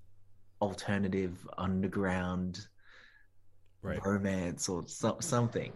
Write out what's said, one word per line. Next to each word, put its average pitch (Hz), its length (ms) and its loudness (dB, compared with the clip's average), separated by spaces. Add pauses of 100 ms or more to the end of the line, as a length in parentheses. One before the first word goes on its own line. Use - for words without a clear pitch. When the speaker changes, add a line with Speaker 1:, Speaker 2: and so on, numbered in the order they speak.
(600)
Speaker 1:
alternative 95 840 0 (120)
underground 92 1000 2 (1200)
Speaker 2:
Right. 87 220 -2
Speaker 1:
romance 95 640 2
or 87 200 -2
so-, - 320 0
something, 117 560 0